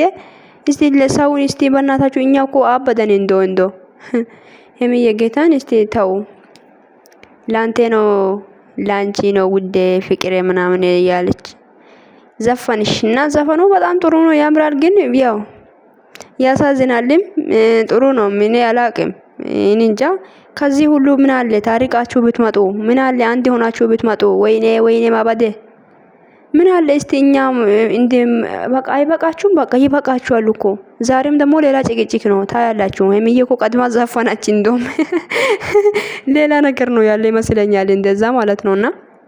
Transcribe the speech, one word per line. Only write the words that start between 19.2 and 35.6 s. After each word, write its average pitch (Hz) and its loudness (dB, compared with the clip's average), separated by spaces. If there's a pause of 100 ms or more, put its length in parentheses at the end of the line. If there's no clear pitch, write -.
እኔ 208 2
እንጃ። 220 0 (520)
ከዚህ 285 0
ሁሉ 285 2
ምን 269 2
አለ 247 -2
ታሪቃችሁ 240 -2
ብትመጡ፣ 233 0 (240)
ምን 233 0
አለ 262 0
አንድ 240 -2
ሆናችሁ 233 0
ብትመጡ። 226 -2 (180)
ወይኔ፣ 220 2 (140)
ወይኔ 226 2
ማበዴ። 226 0 (1080)
ምን 339 4
አለ 349 2
እስቲ 285 -2
እኛም 269 2 (360)
እንደ 240 0 (560)
በቃ 254 -2
አይበቃችሁም? 320 0
በቃ 285 0
ይበቃችኋል 262 0
እኮ። 220 -2 (380)
ዛሬም 262 0
ደግሞ 285 2
ሌላ 277 2
ጭቅጭቅ 226 -4
ነው 202 2
ታያላችሁ። 214 -2
ሄሚዬ 226 2
እኮ 247 0
ቀድማ 226 0
ዘፈናች 233 -2
እንደውም 214 0 (720)
<laughs> 415 -2